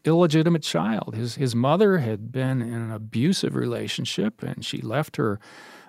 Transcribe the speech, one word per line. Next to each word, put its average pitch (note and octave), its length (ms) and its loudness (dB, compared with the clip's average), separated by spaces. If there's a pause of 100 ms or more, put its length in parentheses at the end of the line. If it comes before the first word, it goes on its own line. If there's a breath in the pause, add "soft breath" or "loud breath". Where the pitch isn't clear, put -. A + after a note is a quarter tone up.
illegitimate D#3+ 600 4
child. F#3 520 -2
His, A#2 200 -4
his B2+ 200 -2
mother F3 440 4
had A2 300 -4
been C3 320 -2
in A#2 120 -4
an A2+ 180 -6
abusive A#2 640 0
relationship, B2 880 -4
and B2+ 220 -8
she - 160 -6
left B2+ 340 -4
her A2 240 0 (500 loud breath)